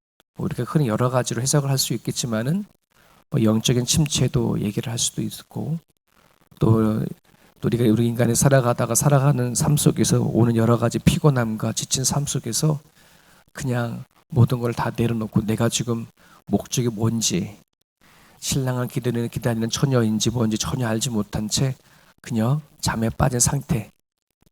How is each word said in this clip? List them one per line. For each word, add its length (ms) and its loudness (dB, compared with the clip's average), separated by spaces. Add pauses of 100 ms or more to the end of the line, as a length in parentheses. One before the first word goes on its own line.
(380)
우리가 260 -4
흔히 240 0
여러 220 0
가지로 320 -2
해석을 260 0
할 100 0
수 160 -2
있겠지만은 680 -4 (680)
뭐 120 0
영적인 440 2
침체도 760 0
얘기를 300 -4
할 80 -4
수도 240 -4
있고 560 -8 (800)
또, 460 2 (560)
또 60 -2
우리가 240 0
우리 160 2
인간이 280 0
살아가다가 600 2
살아가는 600 2
삶 220 2
속에서 440 2
오는 360 2
여러 220 4
가지 200 0
피곤함과 760 2
지친 320 -4
삶 220 -2
속에서 520 -2 (760)
그냥 520 -6 (240)
모든 320 4
걸 120 -2
다 220 -4
내려놓고 500 -2
내가 240 0
지금 380 -4 (400)
목적이 420 -2
뭔지, 720 -2 (800)
신랑을 480 -2
기다리는, 400 -2
기다리는 420 -2
처녀인지 600 0
뭔지 280 0
전혀 300 -4
알지 220 -2
못한 380 -4
채 260 -2 (460)
그냥 400 0 (200)
잠에 300 -2
빠진 300 0
상태, 500 -2 (600)